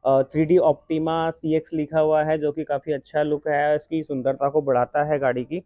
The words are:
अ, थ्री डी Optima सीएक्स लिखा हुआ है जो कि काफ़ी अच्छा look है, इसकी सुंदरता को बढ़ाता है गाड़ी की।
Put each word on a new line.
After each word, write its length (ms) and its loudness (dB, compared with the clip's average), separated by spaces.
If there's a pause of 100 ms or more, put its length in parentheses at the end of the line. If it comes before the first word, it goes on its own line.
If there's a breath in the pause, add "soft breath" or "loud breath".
अ, 180 4
थ्री 220 0
डी 140 4
Optima 720 0
सीएक्स 420 -4
लिखा 260 -2
हुआ 240 2
है 140 0
जो 140 -2
कि 120 -6
काफ़ी 300 -4
अच्छा 300 -4
look 240 -2
है, 280 2
इसकी 280 -4
सुंदरता 460 -2
को 120 0
बढ़ाता 420 0
है 160 0
गाड़ी 240 0
की। 220 -8